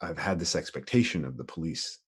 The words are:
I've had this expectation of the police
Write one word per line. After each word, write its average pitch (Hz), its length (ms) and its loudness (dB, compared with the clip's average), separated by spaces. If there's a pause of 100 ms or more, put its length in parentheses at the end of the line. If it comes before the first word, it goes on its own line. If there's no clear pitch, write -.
I've - 180 -4
had 95 200 2
this 82 180 0
expectation 85 680 2
of 65 120 -6
the 65 80 -6
police - 640 -4